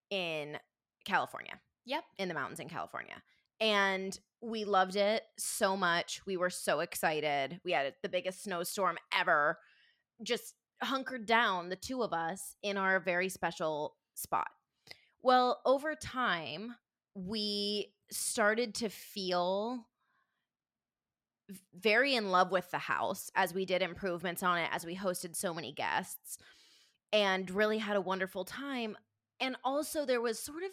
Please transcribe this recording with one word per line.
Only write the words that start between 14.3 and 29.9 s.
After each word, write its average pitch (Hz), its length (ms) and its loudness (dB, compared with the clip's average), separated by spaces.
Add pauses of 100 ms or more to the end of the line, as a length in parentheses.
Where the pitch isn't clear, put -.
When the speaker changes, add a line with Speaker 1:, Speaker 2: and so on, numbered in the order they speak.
Speaker 1:
Well, 247 420 6
over 277 300 2
time, 214 840 -4 (400)
we 208 760 -2 (200)
started 220 640 0
to 233 120 -2
feel 190 1000 -2 (1600)
v-, 190 100 -14 (140)
very 226 420 4
in 208 160 0
love 180 200 6
with 185 200 0
the 151 60 -2
house 143 580 -2
as 190 180 2
we 190 120 -2
did 185 160 0
improvements 175 600 -4
on 175 140 4
it, 165 140 0
as 170 140 -2
we 170 100 -6
hosted 180 400 -4
so 175 180 -2
many 156 200 -8
guests, 117 640 -4 (760)
and 190 400 2
really 214 280 2
had 208 180 -2
a 190 40 4
wonderful 185 440 -4
time. 247 500 -6 (460)
And 262 220 0
also 285 420 0